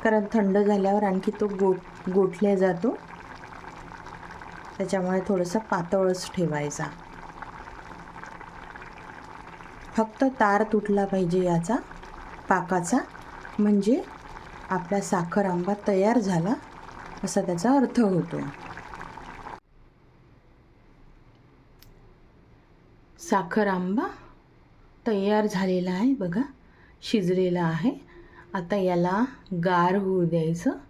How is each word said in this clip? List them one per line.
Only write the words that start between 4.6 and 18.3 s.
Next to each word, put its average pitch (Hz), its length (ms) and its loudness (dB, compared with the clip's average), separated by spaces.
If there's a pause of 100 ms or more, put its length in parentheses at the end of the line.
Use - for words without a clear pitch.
त्याच्यामुळे 185 500 0
थोडासा 180 300 2
पातळच 185 720 0
ठेवायचा. 151 540 -2 (3000)
फक्त 220 280 2
तार 214 380 4
तुटला 208 420 2
पाहिजे 185 400 2
याचा, 170 320 2 (720)
पाकाचा, 180 500 0 (600)
म्हणजे 208 440 4 (680)
आपला 185 300 0
साखर 190 440 0
आंबा 180 280 0 (160)
तयार 208 300 4
झाला 190 340 2 (720)
असा 196 160 0
त्याचा 180 320 2
अर्थ 247 280 4
होतो. 170 360 2 (4000)